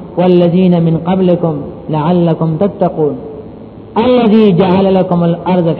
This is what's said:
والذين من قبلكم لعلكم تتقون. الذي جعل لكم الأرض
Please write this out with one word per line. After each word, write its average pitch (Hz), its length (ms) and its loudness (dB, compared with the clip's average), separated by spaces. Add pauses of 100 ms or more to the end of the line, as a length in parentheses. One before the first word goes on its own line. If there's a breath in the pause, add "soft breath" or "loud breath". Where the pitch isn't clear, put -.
(180)
والذين 175 680 4
من 165 140 0
قبلكم 175 560 0 (360)
لعلكم 165 680 0
تتقون. 165 580 -2 (840)
الذي 220 540 4
جعل 190 440 2
لكم 175 280 0
الأرض 170 560 -2